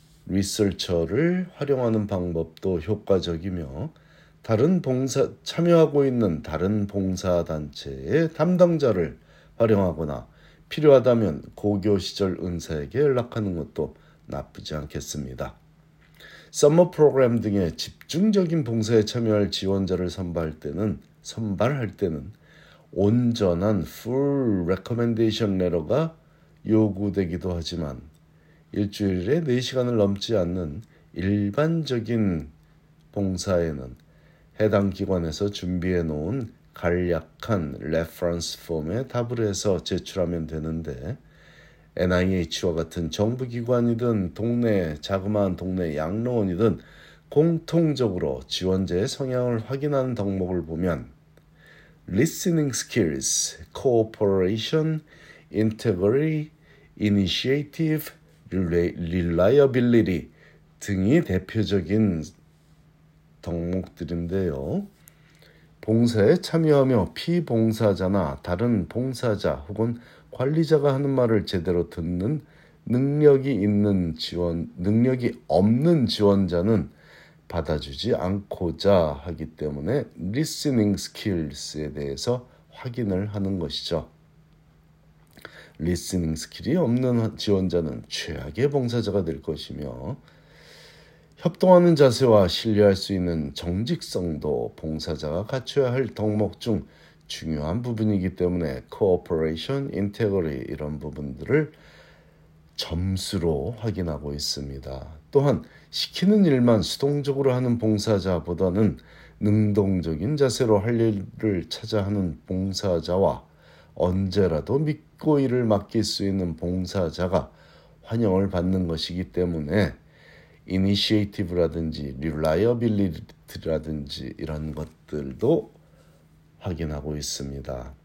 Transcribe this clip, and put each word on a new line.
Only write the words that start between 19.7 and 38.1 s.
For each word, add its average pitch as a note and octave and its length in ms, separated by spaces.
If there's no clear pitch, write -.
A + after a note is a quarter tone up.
선발할 E2 500
때는, F2 400
선발할 A2 760
때는 D#2+ 340
온전한 G#2 920
풀 B2+ 840
레커멘데이션 A2 920
레터가 F2+ 560
요구되기도 F#2+ 840
하지만 D#2+ 480
일주일에 G2+ 720
네 B2+ 180
시간을 B2 360
넘지 G2+ 380
않는 F2 460
일반적인 G#2 1400
봉사에는 E2+ 840
해당 G2+ 300
기관에서 F#2 640
준비해 F2+ 520
놓은 D#2+ 480
간략한 F2 1080
레퍼런스 E2+ 880